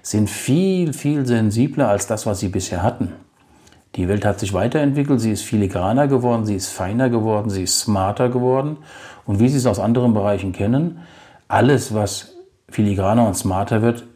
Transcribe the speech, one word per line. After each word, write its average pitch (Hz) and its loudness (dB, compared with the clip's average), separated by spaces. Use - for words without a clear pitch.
sind 107 0
viel, 175 0
viel 143 -2
sensibler 117 2
als 101 0
das, - -4
was 104 -2
Sie 101 -4
bisher 92 -4
hatten. 104 -2
Die 92 -2
Welt 101 0
hat 101 0
sich 98 -4
weiterentwickelt, 139 0
sie 110 0
ist 101 -4
filigraner 104 0
geworden, 120 0
sie 104 -2
ist 92 -6
feiner 113 -2
geworden, 110 0
sie 95 -2
ist - -2
smarter 104 0
geworden. 131 0
Und 101 0
wie 120 6
Sie 143 2
es 127 2
aus 107 2
anderen 117 2
Bereichen 98 0
kennen, 131 0
alles, 117 2
was 107 -4
filigraner 104 2
und 95 -2
smarter 104 -2
wird, 117 0